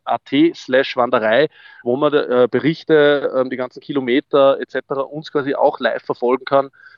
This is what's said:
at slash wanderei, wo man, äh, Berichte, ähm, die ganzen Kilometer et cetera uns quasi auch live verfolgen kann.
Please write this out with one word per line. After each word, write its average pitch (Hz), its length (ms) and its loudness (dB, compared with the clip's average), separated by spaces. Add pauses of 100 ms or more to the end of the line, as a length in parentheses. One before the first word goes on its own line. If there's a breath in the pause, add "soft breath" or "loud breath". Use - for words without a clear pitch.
at 120 160 -4 (320)
slash - 420 -2
wanderei, 123 520 2 (360 loud breath)
wo 123 120 -2
man, 147 180 0
äh, 123 380 2
Berichte, 147 840 0
ähm, 131 140 -2
die 127 80 -6
ganzen 127 220 -10
Kilometer 135 800 0
et - 100 -10
cetera 135 320 -6
uns 151 300 -12
quasi 143 240 -4
auch 143 240 0
live 113 240 -4
verfolgen 127 420 -4
kann. 139 240 0 (280 loud breath)